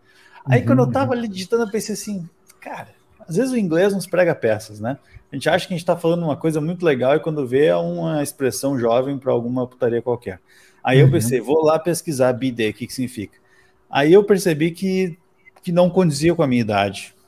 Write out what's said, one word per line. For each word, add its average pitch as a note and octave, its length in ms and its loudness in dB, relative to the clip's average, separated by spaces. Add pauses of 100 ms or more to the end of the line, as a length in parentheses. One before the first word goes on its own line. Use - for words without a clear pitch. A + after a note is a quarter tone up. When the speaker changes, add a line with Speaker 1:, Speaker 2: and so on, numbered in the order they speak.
(460)
Speaker 1:
Aí B2+ 140 -2
Speaker 2:
Uhum, - 60 -6
Speaker 1:
quando B3 140 2
eu F3 120 0
tava C4 220 -2
Speaker 2:
uhum. A#3+ 60 -2
Speaker 1:
ali A#3 100 -6
digitando, F#3+ 340 -4
eu A3 80 -6
pensei G#3+ 220 -6
assim, F#3+ 340 -10 (320)
cara, - 300 -16 (360)
às E3 120 -6
vezes B3+ 160 0
o B3 40 -2
inglês F#3+ 360 2
nos F#3 120 -4
prega E3+ 300 0
peças, G#2+ 460 -4
né? B2 160 -6 (340)
A - 40 -12
gente C3+ 120 -8
acha E3+ 180 0
que - 80 -8
a E3+ 40 -4
gente D#3 80 -10
tá F3 100 0
falando E3+ 280 0
uma D3 120 -2
coisa D#3+ 240 -2
muito F3 260 -4
legal C3+ 300 2
e D#3 60 0
quando D3+ 260 -4
vê C#3 200 4
é F3 100 4
uma E3+ 440 -4
expressão C3+ 560 -2
jovem B2 400 0
pra B2+ 140 -2
alguma B2 340 -2
putaria A#2 360 -2
qualquer. A2+ 400 -6 (420)
Aí C3 160 4
eu C#3 60 8
Speaker 2:
Uhum. C3 60 6
Speaker 1:
pensei, A#2+ 280 0
vou C#3+ 240 0
lá D#3 140 4
pesquisar D3 560 0
B-Day, A#2 380 -2
o - 20 -8
que A#2 140 -10
que - 60 -18
significa. A#2 440 -8 (500)
Aí D3 240 2
eu G3+ 120 8
percebi E3+ 480 2
que, F#3 440 -2 (460)
que F3+ 100 -6
não F3 200 4
condizia E3 420 2
com E3+ 80 0
a D3 60 2
minha B2 140 2
idade G2+ 520 -2 (140)